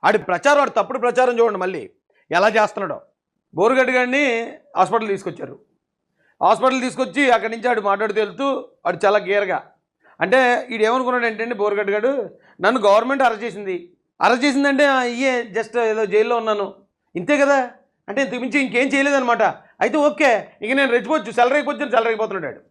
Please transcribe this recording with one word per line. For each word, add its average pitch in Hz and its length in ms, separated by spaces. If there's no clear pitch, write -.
ఆడి 214 140
ప్రచారం, 277 440
ఆడి 269 100
తప్పుడు 240 280
ప్రచారం 240 400
చూడండి 214 200
మళ్ళీ 180 300
ఎలా 180 160
చేస్తున్నాడో. 202 540
బోరుగడ్డ 247 360
గాడిని 247 640
హాస్పిటల్ 220 300
తీసుకొచ్చారు. 180 520
హాస్పిటల్ 233 380
తీసుకొచ్చి 254 500
అక్కడి 220 240
నుంచి 233 140
ఆడు 226 120
మాట్లాడుతూ 202 400
వెళ్తూ 247 460
ఆడు 175 200
చాలా 208 140
గీరగా, 190 520
అంటే 247 500
ఈడు 220 120
ఏమనుకున్నాడు 247 420
అంటే 220 180
అండి 233 120
బోరుగడ్డ 202 340
గాడు, 214 400
"నన్ను 220 200
గవర్నమెంట్ 233 420
అరెస్ట్ 226 200
చేసింది, 190 500
అరెస్ట్ 240 240
చేసిందంటే, 277 400
ఆ, 262 180
ఇయ్యే 247 380
just 226 380
ఏదో 220 260
జైల్లో 220 320
ఉన్నాను, 214 360
ఇంతే 185 220
కదా, 269 340
అంటే 208 120
ఇంతకు 240 180
మించి 247 200
ఇంకేం 247 280
చేయలేదన్నమాట. 269 560
అయితే 240 160
ఓకే, 285 540
ఇక 214 100
నేను 269 200
రెచ్చిపోవచ్చు, 233 400
సెలరైపోవచ్చు" 247 500
అని 269 100
సెలరైపోతున్నాడు 220 560
ఆడు. 104 240